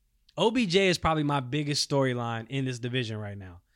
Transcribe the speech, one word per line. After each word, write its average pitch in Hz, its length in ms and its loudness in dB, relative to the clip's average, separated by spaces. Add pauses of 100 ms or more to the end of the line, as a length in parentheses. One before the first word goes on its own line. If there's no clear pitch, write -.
(380)
O 208 140 4
B 240 140 2
J 190 220 4
is 175 100 4
probably 160 260 2
my 143 180 2
biggest 143 480 -2
storyline 120 600 0
in 135 160 -2
this 127 140 -4
division 120 380 -4
right 101 200 -8
now. 90 220 -16 (160)